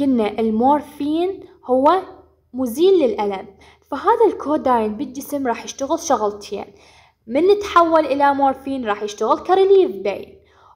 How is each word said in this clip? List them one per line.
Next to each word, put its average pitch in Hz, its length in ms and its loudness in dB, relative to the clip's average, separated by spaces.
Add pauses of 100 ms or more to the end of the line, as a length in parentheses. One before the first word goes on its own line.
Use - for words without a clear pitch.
قلنا 254 280 0
المورفين 285 1120 -2 (240)
هو 285 380 2 (520)
مزيل 262 400 2
للألم، 208 520 -2 (440)
فهذا 440 360 2
الكوداين 247 680 0
بالجسم 277 500 -8
راح 226 180 -4
يشتغل 269 360 -6
شغلتين، 208 640 -4 (640)
من 349 320 2
تحول 330 480 2
إلى 285 280 2
مورفين 269 520 -2
راح 208 160 -4
يشتغل 220 360 -2
كريليف 381 520 4
بين، 196 480 -8 (380)